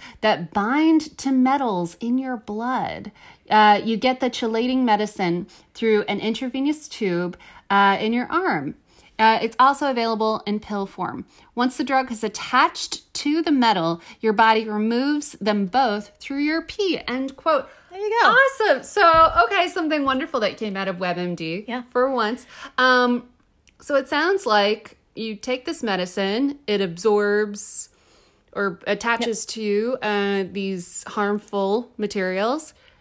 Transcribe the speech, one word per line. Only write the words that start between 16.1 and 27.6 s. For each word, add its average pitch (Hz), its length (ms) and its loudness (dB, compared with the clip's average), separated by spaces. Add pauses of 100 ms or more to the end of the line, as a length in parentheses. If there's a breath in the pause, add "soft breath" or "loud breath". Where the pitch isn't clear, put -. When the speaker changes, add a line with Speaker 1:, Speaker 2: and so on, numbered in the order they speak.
Speaker 1:
through - 180 -10
your 302 240 0
pee. 349 460 -4
End 262 280 -6
quote. 285 320 0 (220 loud breath)
Speaker 2:
There 359 100 -14
you 415 220 -2
go. 440 80 6
Speaker 1:
Awesome. 453 540 4
So, 330 480 6 (140)
okay, 359 240 0
something 311 360 -2
wonderful 262 360 -2
that 202 160 -2
came 202 200 -6
out 196 100 -4
of 180 120 -6
web 180 180 -4
M 180 160 -4
D 190 340 -8
Speaker 2:
Yeah. 247 220 -8
Speaker 1:
for 254 220 0
once. 233 340 -2 (320 loud breath)
Um, 247 500 4 (540)
so - 140 -2
it 277 120 0
sounds 349 380 0
like 214 520 0 (180)
you 220 200 -8
take 254 300 -6
this 330 160 -8
medicine, 202 840 -2
it 208 120 0
absorbs 208 1120 -2 (640 soft breath)